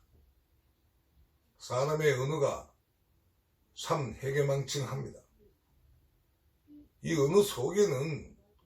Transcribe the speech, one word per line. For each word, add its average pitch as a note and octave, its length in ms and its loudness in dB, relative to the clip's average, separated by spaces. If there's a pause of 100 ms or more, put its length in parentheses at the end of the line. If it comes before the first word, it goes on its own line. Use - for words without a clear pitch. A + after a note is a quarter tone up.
(1600)
사람의 D3 560 2
언어가 C#3 600 -2 (1000)
참 D3 380 -4
해괴망측합니다. C#3 1080 -2 (1800)
이 E3 140 -2
언어 D#3 260 6
속에는 D#3 960 0 (280)